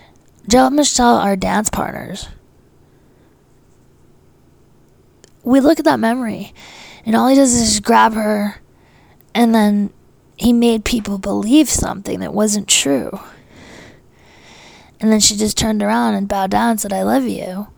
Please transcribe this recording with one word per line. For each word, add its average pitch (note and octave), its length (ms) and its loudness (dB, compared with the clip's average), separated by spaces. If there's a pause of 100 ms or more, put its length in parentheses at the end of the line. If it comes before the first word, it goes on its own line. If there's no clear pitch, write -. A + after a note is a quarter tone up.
(480)
Gerald B3+ 200 4
and C4+ 80 -2
Michelle B3 400 2
are G3 200 0
dance F#3+ 340 -4
partners. - 580 -10 (3250)
We C4 160 4
look D4+ 180 4
at D4+ 60 -8
that C4+ 160 2
memory, A3+ 520 -4 (540)
and A3 80 -2
all A3+ 140 2
he C4+ 80 4
does C4+ 180 4
is A#3 140 0
just G#3 160 -4
grab A3+ 300 2
her, G#3+ 420 -2 (760)
and A3+ 220 2
then G#3 380 2 (440)
he A#3+ 160 2
made A#3 320 2
people G3+ 340 -4
believe G#3 500 2
something - 520 -4
that F#3 140 -8
wasn't G#3 320 -2
true. - 540 -2 (1800)
And A3 140 2
then G#3+ 80 2
she G#3 160 0
just G#3 200 -2
turned G#3+ 260 -2
around A3 320 0
and G3 120 -4
bowed G3 240 -2
down A3 200 0
and A3 100 -2
said, G3+ 120 -6
"I F#3+ 120 -2
love A#3+ 240 0
you," F#3+ 500 -8